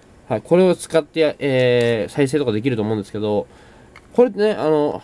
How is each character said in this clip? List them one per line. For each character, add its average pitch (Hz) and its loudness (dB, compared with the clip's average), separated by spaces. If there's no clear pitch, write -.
は 113 -2
い。 107 -10
こ 170 0
れ 185 6
を 180 2
使 - -4
っ 156 2
て、 156 -2
え 123 0
ー、 - -18
再 139 0
生 143 -2
と 131 -2
か 113 2
で 107 -2
き 135 0
る 120 -2
と 110 -2
思 107 -2
う - -2
ん 107 -2
で 95 -6
す - -18
け 104 -8
ど、 104 -2
こ 240 4
れ 254 2
っ - -12
て 196 -6
ね、 208 2
あ 131 -2
の、 147 0